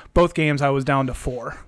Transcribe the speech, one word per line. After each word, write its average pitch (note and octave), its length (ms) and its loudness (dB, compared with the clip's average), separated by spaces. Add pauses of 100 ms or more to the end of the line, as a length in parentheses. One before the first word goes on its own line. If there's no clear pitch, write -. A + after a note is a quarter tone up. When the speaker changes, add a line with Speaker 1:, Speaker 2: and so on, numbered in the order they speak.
(140)
Speaker 1:
both F3 200 4
games D3+ 280 0
I C#3+ 60 2
was C#3 160 0
down C3+ 220 2
to B2 80 -6
four. B2 460 -8
Speaker 2:
<laughs> - 80 -20